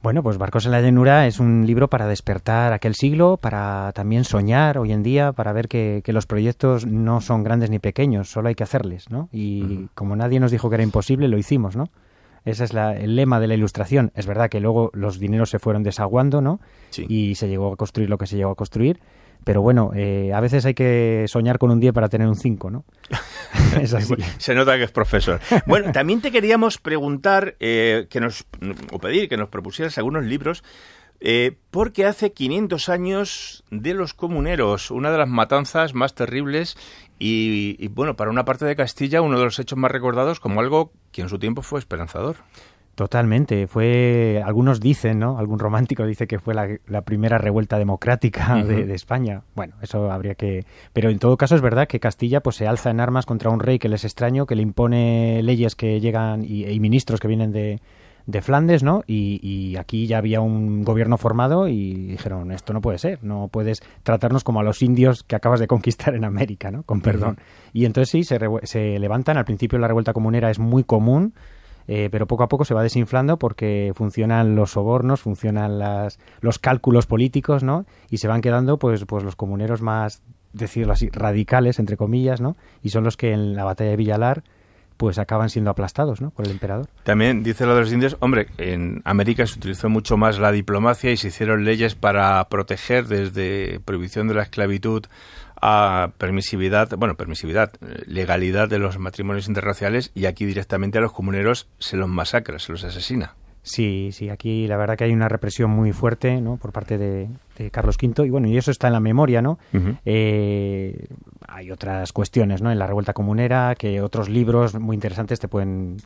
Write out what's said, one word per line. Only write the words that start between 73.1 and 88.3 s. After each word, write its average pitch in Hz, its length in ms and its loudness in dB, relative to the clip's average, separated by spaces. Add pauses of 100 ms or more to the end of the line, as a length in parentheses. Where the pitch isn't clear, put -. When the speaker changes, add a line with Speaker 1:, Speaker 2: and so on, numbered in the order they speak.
Speaker 1:
porque 104 560 -2
funcionan 113 580 2
los 104 160 2
sobornos, 123 500 0
funcionan 107 600 -2
las, 101 400 -4 (200)
los 117 200 0
cálculos 127 460 4
políticos, 131 580 0
¿no? 151 220 -2 (220)
Y 110 100 -6
se 110 100 -2
van 113 120 2
quedando, 127 380 2
pues, 113 260 0
pues 101 200 -4
los 95 100 -6
comuneros 104 480 -4
más, 110 400 -2 (300)
decirlo 110 400 -2
así, - 160 2
radicales, 107 720 2
entre 104 160 0
comillas, 123 440 0
¿no? 139 160 -4 (280)
Y 104 60 -4
son 110 120 0
los 110 140 0
que 117 160 0
en 104 240 0
la 98 80 -4
batalla 98 260 -2
de 104 60 0
Villalar, 113 480 0 (520)
pues, 107 220 0
acaban 110 320 -2
siendo 104 220 0
aplastados, 104 480 -2
¿no? 143 100 -8
Por 107 160 -8
el 98 60 -2
emperador. 101 340 -6 (160)
Speaker 2:
También 110 400 2
dice 113 240 0
lo 120 80 6
de 120 60 6
los 113 120 0
indios, 127 280 2
hombre, 123 260 2 (120)